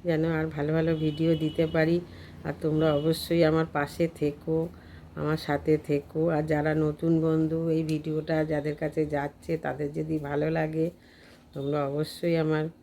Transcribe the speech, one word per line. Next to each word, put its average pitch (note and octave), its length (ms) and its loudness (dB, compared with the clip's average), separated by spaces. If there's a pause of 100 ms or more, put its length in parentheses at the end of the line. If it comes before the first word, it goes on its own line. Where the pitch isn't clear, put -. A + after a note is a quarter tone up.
যেন D#3+ 220 2
আর D#3+ 220 0
ভালো D3+ 260 -2
ভালো D#3+ 220 2
ভিডিও D#3 400 2
দিতে D#3 320 0
পারি, E3 320 2 (440)
আর D#3 180 -4
তোমরা D#3 320 2
অবশ্যই D#3+ 500 2
আমার D#3+ 300 4
পাশে D3 420 0
থেকো। D#3+ 520 -2 (480)
আমার D#3 320 -2
সাথে D3 260 2 (160)
থেকো। D3 320 -2 (140)
আর D3+ 160 2
যারা D3+ 200 2 (140)
নতুন D3+ 280 2 (120)
বন্ধু, D#3+ 340 2 (160)
এই D#3+ 60 2 (100)
ভিডিওটা D#3 460 -2 (140)
যাদের D3 300 -2
কাছে D#3 200 -2 (140)
যাচ্ছে, C#3+ 360 -4 (140)
তাদের C#3+ 320 -4
যদি D#3 220 -2
ভালো D3 280 -2 (100)
লাগে, D#3 300 0 (680)
তোমরা C#3+ 260 -2 (100)
অবশ্যই D#3 540 -2
আমার D#3 200 2 (200)